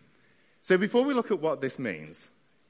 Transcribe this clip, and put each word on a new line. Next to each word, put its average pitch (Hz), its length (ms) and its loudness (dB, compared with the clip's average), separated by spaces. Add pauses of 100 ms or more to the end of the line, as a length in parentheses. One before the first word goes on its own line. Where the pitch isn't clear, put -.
(600)
So 185 160 4
before 214 260 4
we 285 120 0
look 233 160 0
at 185 80 0
what 147 220 -2
this 131 180 -4
means, 80 500 -8 (400)